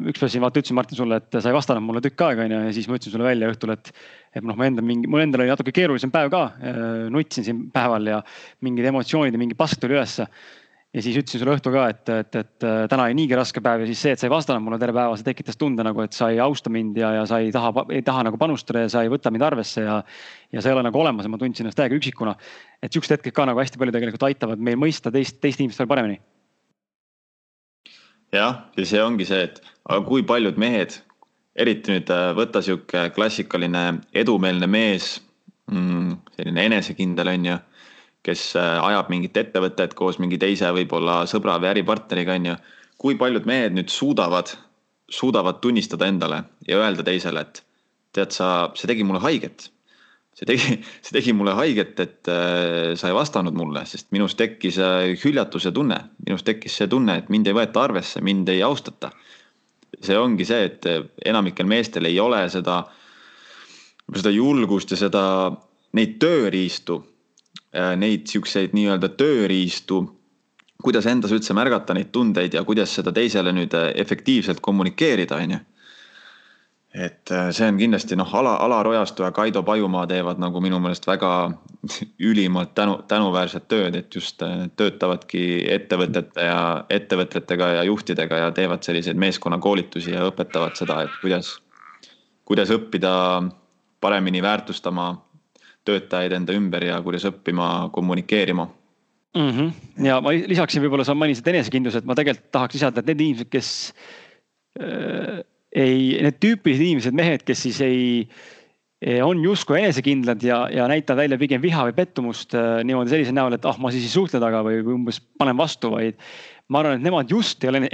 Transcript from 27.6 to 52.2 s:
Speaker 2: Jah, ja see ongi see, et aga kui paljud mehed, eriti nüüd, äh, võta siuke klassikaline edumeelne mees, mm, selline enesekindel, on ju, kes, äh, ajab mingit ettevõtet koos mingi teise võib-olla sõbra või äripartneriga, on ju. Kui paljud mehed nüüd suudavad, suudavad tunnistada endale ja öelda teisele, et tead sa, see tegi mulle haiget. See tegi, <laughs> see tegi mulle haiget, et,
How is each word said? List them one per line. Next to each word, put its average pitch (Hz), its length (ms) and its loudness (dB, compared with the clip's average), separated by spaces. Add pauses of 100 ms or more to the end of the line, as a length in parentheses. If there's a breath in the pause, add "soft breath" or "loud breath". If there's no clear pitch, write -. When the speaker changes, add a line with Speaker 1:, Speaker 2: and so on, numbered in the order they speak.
Speaker 2:
Jah, 110 260 0 (180)
ja 92 80 0
see 107 160 2
ongi 110 240 0
see, 95 220 0
et - 100 -20 (320 loud breath)
aga 101 160 2
kui 127 200 2
paljud 107 360 2
mehed, 113 320 0 (640)
eriti 104 380 0
nüüd, 90 180 -2
äh, 90 240 2
võta 113 240 0
siuke 87 520 -2
klassikaline 87 680 -2 (320)
edumeelne 92 560 2
mees, 104 460 0 (540)
mm, 90 420 0 (240)
selline 85 320 0
enesekindel, 92 640 0
on 87 160 0
ju, 87 80 0 (640 loud breath)
kes, - 220 -4 (160)
äh, 85 160 2 (100)
ajab 98 240 2
mingit 90 300 -2
ettevõtet 92 580 -2
koos 92 240 -2
mingi 90 160 -2
teise 98 380 0
võib-olla 85 500 0
sõbra 95 320 0
või 92 140 0
äripartneriga, 92 640 -2
on 87 140 -2
ju. 85 40 -6 (440 loud breath)
Kui 135 180 0
paljud 123 320 0
mehed 117 240 0
nüüd 90 160 -2
suudavad, 90 640 0 (560)
suudavad 104 500 0
tunnistada 95 460 0
endale 80 380 0 (240)
ja 95 100 2
öelda 98 240 0
teisele, 85 380 -2
et - 220 -14 (520)
tead 95 220 0
sa, 90 420 0
see - 80 -8
tegi 110 160 0
mulle 95 220 0
haiget. - 460 -4 (680 soft breath)
See - 80 -10
tegi, 127 280 2 (100)
<laughs> - 180 -20
see - 80 -12
tegi 113 240 2
mulle 101 220 2
haiget, 123 420 0
et, - 320 -6